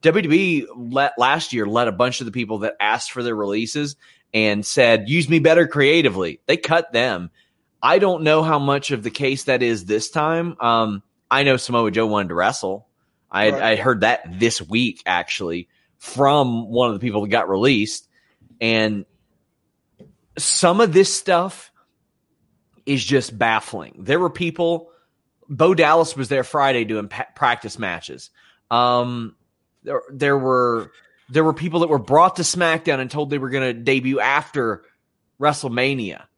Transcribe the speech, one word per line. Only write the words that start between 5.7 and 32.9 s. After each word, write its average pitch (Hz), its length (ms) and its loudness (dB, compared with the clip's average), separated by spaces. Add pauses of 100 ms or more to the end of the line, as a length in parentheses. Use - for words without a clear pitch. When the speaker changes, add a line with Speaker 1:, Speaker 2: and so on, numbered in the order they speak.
Speaker 1:
They 151 100 2
cut 160 360 -2
them. 110 380 -2 (520)
I 156 160 4
don't 185 240 2
know 156 200 4
how 160 160 2
much 139 320 0
of 120 120 -4
the 113 80 -6
case 135 340 -4
that 127 180 0
is 113 220 0
this 107 260 -2
time. 165 500 -2
Um, 113 420 0 (280)
I 131 140 2
know 135 140 4
Samoa 117 320 0
Joe 110 160 0
wanted 104 240 -2
to 85 40 -8
wrestle. 98 540 -2 (420)
I 101 140 0
had, 110 100 4
Speaker 2:
Right. 135 80 -4
Speaker 1:
I 110 140 2
heard 110 240 0
that 92 400 -2
this 113 200 0
week, 110 460 -4
actually, 87 640 -4 (300)
from 127 720 0
one 120 180 2
of 110 60 -2
the 95 60 -8
people 107 220 -2
that 104 60 -6
got 101 200 0
released. 107 600 0 (520)
And 110 440 0 (1300)
some 180 420 2
of 214 120 4
this 190 220 4
stuff 180 560 -2 (1160)
is 135 180 0
just 127 340 0
baffling. 110 600 -2
There 110 200 0
were 180 120 0
people, 170 600 -4 (580)
Bo 156 260 2
Dallas 160 420 4
was 131 120 -4
there 135 160 0
Friday 135 400 0
doing 107 240 -6
pa-, - 260 -10
practice 120 440 -2
matches. 87 520 -10 (400)
Um, 123 680 0 (460)
there, 135 280 -6
there 139 280 0
were, 123 520 0 (380)
there 151 160 2
were 156 100 2
people 165 260 -2
that 170 80 2
were 151 100 2
brought 156 380 4
to 180 60 -4
SmackDown 165 580 0